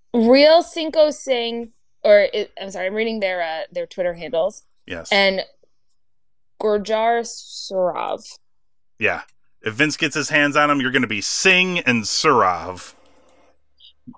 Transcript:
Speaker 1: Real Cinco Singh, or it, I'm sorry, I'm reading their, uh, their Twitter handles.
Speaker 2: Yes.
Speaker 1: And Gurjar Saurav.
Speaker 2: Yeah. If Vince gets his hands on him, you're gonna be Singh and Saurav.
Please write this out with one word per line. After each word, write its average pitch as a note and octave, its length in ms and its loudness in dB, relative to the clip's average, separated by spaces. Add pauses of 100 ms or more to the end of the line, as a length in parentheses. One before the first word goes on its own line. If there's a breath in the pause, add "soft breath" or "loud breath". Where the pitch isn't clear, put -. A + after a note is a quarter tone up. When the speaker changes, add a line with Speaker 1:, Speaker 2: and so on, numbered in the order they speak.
(140)
Speaker 1:
Real C#4+ 500 6
Cinco D#4 480 0
Singh, A#3 640 -4 (300)
or G#3 300 6
it, - 260 -4
I'm G3 120 -12
sorry, F#3 160 -6
I'm G3+ 80 -8
reading A3+ 240 -4
their, F#3 220 -4
uh, D#3+ 300 -6
their F3 140 -6
Twitter F3 280 -4
handles. E3+ 500 -4 (240)
Speaker 2:
Yes. E2+ 240 -8
Speaker 1:
And G3 320 2 (1160)
Gurjar G#3+ 600 0
Saurav. F3+ 1000 -4 (800)
Speaker 2:
Yeah. F#2 220 0 (400)
If A2 140 -4
Vince C4+ 220 0
gets D3+ 180 -4
his D3 140 -4
hands D3 260 2
on D3 140 4
him, C#3+ 120 2
you're B2+ 100 -2
gonna B2+ 160 0
be G#2 140 -4
Singh F#3 580 2
and A#2+ 240 0
Saurav. F#2 880 0 (1200)